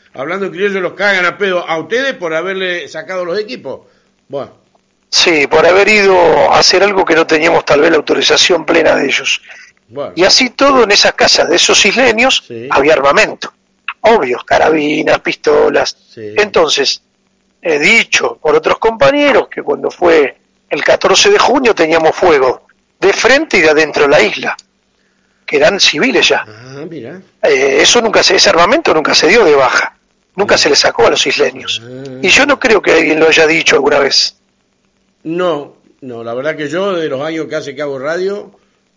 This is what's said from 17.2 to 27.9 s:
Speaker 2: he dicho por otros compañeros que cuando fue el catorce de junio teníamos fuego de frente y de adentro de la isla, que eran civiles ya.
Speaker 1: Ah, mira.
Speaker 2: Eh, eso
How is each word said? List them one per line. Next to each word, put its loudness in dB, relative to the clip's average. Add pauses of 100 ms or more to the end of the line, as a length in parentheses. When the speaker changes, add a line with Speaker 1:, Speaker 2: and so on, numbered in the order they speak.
Speaker 2:
he -2
dicho 0
por 2
otros 0
compañeros 2
que -10
cuando -4
fue 2 (340)
el -4
catorce 2
de 4
junio 2
teníamos 2
fuego 2 (320)
de 2
frente 2
y 2
de 4
adentro 2
de 4
la 0
isla, -4 (880)
que -4
eran 2
civiles 0
ya. -2
Speaker 1:
Ah, -18
mira. -16 (200)
Speaker 2:
Eh, 0
eso 2